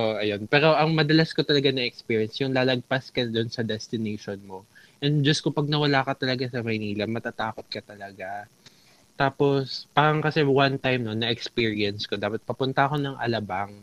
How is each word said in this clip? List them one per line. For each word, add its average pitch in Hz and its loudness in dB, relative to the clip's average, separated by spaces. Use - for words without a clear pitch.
ayun. 104 -2
Pero 147 6
ang 156 4
madalas 156 4
ko 160 0
talaga 143 2
na-experience, 117 -2
yung 131 -2
lalagpas 127 0
ka 123 -2
dun 113 -2
sa - -6
destination 107 -6
mo. 95 -18
And 147 2
Diyos 147 2
ko, 160 0
pag 147 -2
nawala 143 2
ka 139 -2
talaga 127 -2
sa 123 -6
Maynila, 107 -2
matatakot 113 -6
ka 107 -12
talaga. 101 -14
Tapos, 139 0
parang 156 4
kasi 151 0
one 135 4
time, 127 0
no, 110 -4
na-experience 110 -2
ko, - -6
dapat 104 -2
papunta 135 0
ako 147 -2
ng 139 -4
Alabang. 104 -4